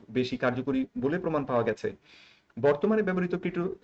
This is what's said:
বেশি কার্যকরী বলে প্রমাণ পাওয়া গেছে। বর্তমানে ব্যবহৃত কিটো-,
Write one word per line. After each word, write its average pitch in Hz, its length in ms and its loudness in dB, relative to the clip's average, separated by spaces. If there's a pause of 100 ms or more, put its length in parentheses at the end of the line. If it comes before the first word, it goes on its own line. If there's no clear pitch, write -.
(100)
বেশি 123 260 -2
কার্যকরী 131 500 0 (120)
বলে 143 200 0
প্রমাণ 156 260 -2
পাওয়া 123 180 2
গেছে। 107 340 -2 (640)
বর্তমানে 202 420 4
ব্যবহৃত 180 320 0
কিটো-, 180 500 -4